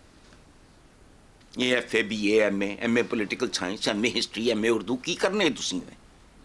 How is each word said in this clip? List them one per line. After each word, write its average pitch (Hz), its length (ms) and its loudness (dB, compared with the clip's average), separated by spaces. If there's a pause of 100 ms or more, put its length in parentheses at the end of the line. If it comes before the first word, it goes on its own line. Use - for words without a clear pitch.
(1600)
ये 127 200 2
एफ़ 117 200 0
ए, 113 60 4
बी 104 280 0
ए, 110 100 6
एम 101 220 2
ए, 101 180 -4
एम 117 160 2
ए 117 60 4
Political 110 440 -2
Science, 95 400 -4
M 110 180 0
ए 120 40 2
हिस्ट्री, 113 400 -2
एम 107 160 0
ए 113 40 4
उर्दू 113 260 0
की 165 200 -6
करने 196 340 2
तुसी - 260 -4
ने? - 200 -10 (500)